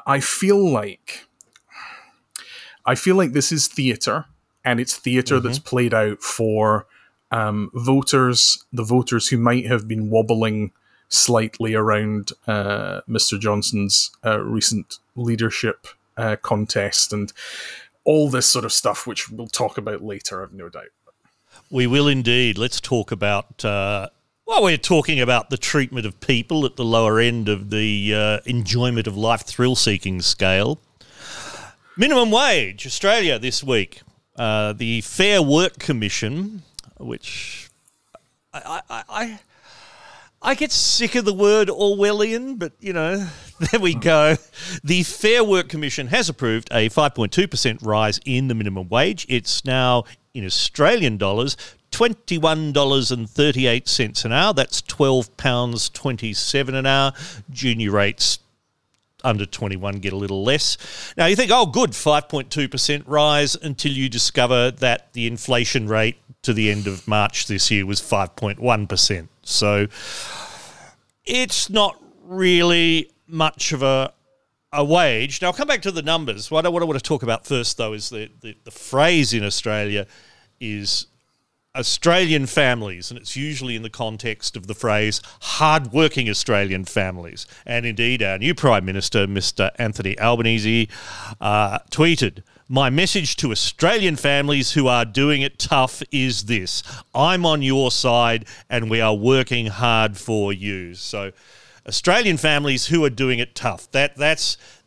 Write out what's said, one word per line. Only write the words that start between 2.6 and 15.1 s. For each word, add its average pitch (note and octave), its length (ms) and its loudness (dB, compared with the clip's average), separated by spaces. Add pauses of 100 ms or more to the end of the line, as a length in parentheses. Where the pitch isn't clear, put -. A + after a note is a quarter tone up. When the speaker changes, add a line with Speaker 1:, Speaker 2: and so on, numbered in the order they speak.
Speaker 1:
I B2 100 2
feel F#3 200 2
like E3+ 180 2
this C#3 180 0
is D3+ 160 0
theatre, C3 580 -2 (380)
and B2 160 0
it's - 160 -4
theatre B2+ 420 0
Speaker 2:
Mm-hmm. B2 100 0
Speaker 1:
that's B2+ 120 -4
played B2 340 0
out G#2+ 280 0
for, G#2+ 680 0 (440)
um, G#2+ 420 -2
voters, B2+ 1000 2
the A#2+ 120 -4
voters A#2+ 440 0
who B2+ 100 2
might A#2+ 300 2
have G#2+ 200 -2
been A2 220 -4
wobbling A2 640 0 (380)
slightly A2 680 0
around, G#2+ 560 0 (160)
uh, G2+ 600 -4
Mister G#2+ 300 0
Johnson's, G#2 720 0 (140)
uh, G#2+ 140 0
recent A2 600 -4 (160)